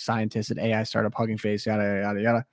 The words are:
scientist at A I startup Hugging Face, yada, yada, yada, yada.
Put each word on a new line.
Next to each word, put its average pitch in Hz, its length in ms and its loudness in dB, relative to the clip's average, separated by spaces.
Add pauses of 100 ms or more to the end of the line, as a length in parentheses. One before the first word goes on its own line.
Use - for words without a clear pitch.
scientist 110 460 0
at - 80 -4
A 113 160 2
I 110 80 2
startup 110 320 0
Hugging 110 240 -2
Face, 104 260 -2
yada, 107 180 0
yada, 101 200 0
yada, 101 180 -2
yada. 117 320 4